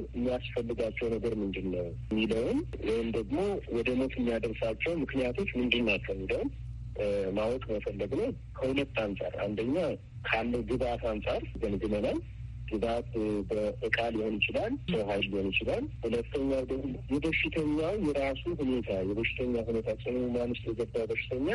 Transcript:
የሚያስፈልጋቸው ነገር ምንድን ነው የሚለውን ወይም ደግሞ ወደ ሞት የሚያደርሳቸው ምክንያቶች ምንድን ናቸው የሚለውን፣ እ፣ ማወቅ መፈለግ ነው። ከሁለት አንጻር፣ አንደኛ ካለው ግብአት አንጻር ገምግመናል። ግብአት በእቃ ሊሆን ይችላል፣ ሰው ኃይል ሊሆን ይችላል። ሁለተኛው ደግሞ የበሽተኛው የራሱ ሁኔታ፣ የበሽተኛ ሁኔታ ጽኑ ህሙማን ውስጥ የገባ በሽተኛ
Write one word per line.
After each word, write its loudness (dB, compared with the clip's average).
የሚያስፈልጋቸው 0
ነገር 2
ምንድን 0
ነው 0
የሚለውን 4
ወይም 2
ደግሞ 0
ወደ 2
ሞት 2
የሚያደርሳቸው 0
ምክንያቶች 0
ምንድን 4
ናቸው 0
የሚለውን፣ 0
እ፣ 0
ማወቅ 0
መፈለግ -2
ነው። 2
ከሁለት 0
አንጻር፣ -2
አንደኛ 0
ካለው 2
ግብአት 0
አንጻር 0
ገምግመናል። 0
ግብአት 0
በእቃ 0
ሊሆን 0
ይችላል፣ 0
ሰው 2
ኃይል 0
ሊሆን 0
ይችላል። 0
ሁለተኛው 0
ደግሞ -2
የበሽተኛው 2
የራሱ 2
ሁኔታ፣ 0
የበሽተኛ 0
ሁኔታ 0
ጽኑ -4
ህሙማን 0
ውስጥ -4
የገባ -2
በሽተኛ -2